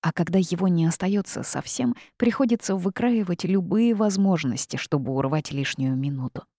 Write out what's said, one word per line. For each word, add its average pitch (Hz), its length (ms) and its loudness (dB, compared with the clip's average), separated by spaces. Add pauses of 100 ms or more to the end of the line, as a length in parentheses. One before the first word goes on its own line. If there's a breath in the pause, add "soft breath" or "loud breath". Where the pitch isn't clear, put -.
А 165 80 2
когда 175 280 0
его 175 280 0
не 165 200 4
остается 190 560 -2
совсем, - 520 -4 (220 loud breath)
приходится 233 580 0
выкраивать 196 680 -2
любые 196 500 2
возможности, 190 840 2
чтобы 135 380 -2
урвать 135 380 0
лишнюю 135 440 -2
минуту. 135 500 -4 (140)